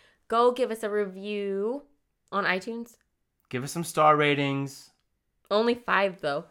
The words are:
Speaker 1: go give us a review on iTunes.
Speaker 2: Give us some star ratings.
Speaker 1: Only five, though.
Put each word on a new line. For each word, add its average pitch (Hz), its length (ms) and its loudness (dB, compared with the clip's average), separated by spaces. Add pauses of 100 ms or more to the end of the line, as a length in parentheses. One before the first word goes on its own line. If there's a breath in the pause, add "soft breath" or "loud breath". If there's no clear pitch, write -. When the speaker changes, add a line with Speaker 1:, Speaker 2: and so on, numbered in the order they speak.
(280 soft breath)
Speaker 1:
go 240 240 4
give 247 200 -2
us 220 120 -6
a 214 60 -2
review 202 920 -4 (480)
on 190 140 -2
iTunes. 226 520 -4 (520)
Speaker 2:
Give 127 140 -4
us 143 80 -8
some 170 120 -4
star 151 320 4
ratings. 143 760 0 (580)
Speaker 1:
Only 226 260 2
five, 190 460 0
though. 151 300 -4